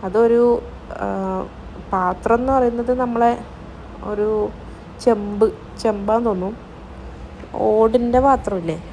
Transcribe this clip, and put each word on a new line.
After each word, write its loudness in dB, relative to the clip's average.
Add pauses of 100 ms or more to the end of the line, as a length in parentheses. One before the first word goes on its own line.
അതൊരു, 6 (600)
ആ, 0 (840)
പാത്രം 2
എന്ന് 0
പറയുന്നത് 2 (100)
നമ്മളെ 4 (800)
ഒരു 0 (760)
ചെമ്പ്, 4 (360)
ചെമ്പാന്ന് 0
തോന്നും, -2 (1120)
ഓടിൻ്റെ 4
പാത്രമില്ലേ 0 (160)